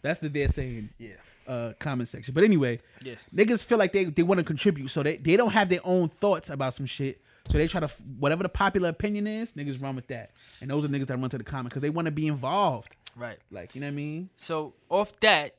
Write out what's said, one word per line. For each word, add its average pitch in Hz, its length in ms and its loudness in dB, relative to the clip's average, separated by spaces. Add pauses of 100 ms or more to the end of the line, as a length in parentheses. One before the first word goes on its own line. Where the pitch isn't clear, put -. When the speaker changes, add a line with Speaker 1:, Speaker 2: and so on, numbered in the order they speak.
Speaker 1:
That's 160 140 -2
the 151 100 -6
they're 143 200 0
saying, 120 480 -4
Speaker 2:
Yeah. 107 180 -16 (320)
Speaker 1:
uh, 117 320 -6
comment 127 280 -4
section. - 260 -10
But 160 100 6
anyway, 139 360 4 (240)
Speaker 2:
Yeah. 127 120 -12 (180)
Speaker 1:
niggas 220 300 4
feel 233 140 2
like 190 160 4
they, 196 120 2
they 170 180 2
wanna 180 200 4
contribute, 147 460 0
so 147 140 -2
they, 147 140 0
they 165 180 4
don't 226 180 6
have 202 160 4
their 180 140 2
own 180 260 2
thoughts 190 400 0
about 135 240 -2
some 139 120 -8
shit. 135 360 -6 (300)
So 151 80 4
they 160 80 4
try 175 120 -2
to 151 60 0
f-, - 160 -8 (160)
whatever 160 260 2
the 180 60 0
popular 190 400 2
opinion 208 380 -2
is, 220 260 -6
niggas 143 280 -6
run 135 140 -6
with 123 120 -12
that. 117 240 -10 (300)
And 139 100 -10
those 147 140 2
are - 20 0
niggas 139 200 0
that 131 100 -4
run 131 120 -2
to 135 80 -4
the 110 60 -8
comment 127 300 -8
'cause 135 80 -6
they 147 100 0
wanna 165 200 -2
be 156 160 -2
involved. 147 680 0 (200)
Speaker 2:
Right. 120 220 -10 (140)
Speaker 1:
Like, 90 240 -14
you 135 60 -10
know 143 60 -6
what 143 60 -6
I - 20 -6
mean? 151 400 -8
Speaker 2:
So 156 380 -4 (160)
off 202 320 0
that 170 380 4